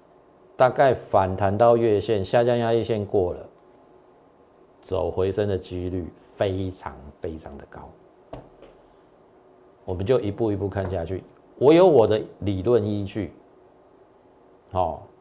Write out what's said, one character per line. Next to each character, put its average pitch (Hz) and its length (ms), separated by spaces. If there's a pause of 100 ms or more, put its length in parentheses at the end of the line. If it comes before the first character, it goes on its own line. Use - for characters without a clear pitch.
(560)
大 131 120
概 135 240
反 95 440
弹 98 200
到 117 200
月 110 240
线， 101 240
下 120 180
降 120 160
压 117 140
力 117 100
线 107 240
过 92 260
了， - 80 (1400)
走 87 300
回 92 220
升 104 160
的 95 80
几 90 320
率 87 240 (220)
非 95 360
常 - 220 (280)
非 80 180
常 71 180
的 - 140
高。 - 100 (2000)
我 95 100
们 90 100
就 127 160
一 101 100
步 107 220
一 98 40
步 98 120
看 95 220
下 87 140
去， 90 180 (340)
我 139 160
有 175 140
我 131 200
的 107 140 (200)
理 95 220
论 113 220
依 104 200
据， 92 280 (1400)
好， 87 340 (140)